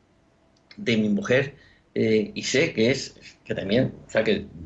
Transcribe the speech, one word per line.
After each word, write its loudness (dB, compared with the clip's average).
de -2
mi 2
mujer, 0
eh, 2
y -8
sé 0
que 2
es, -8
que -6
también, 0
o -20
sea, 0
que 0